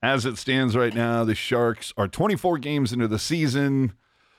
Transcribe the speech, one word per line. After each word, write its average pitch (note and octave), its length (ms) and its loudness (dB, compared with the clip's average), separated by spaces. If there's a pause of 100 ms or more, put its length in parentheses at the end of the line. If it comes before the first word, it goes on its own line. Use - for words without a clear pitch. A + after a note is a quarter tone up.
As B2+ 240 2
it A#2 100 -4
stands C3 400 0
right A#2+ 160 2
now, A#2 300 0
the A2 140 2
Sharks A#2 600 -2
are G2+ 120 0
twenty-four F3 500 0
games C#3 340 -2
into B2 140 0
the G#2+ 140 0
season. C#3 720 0 (460)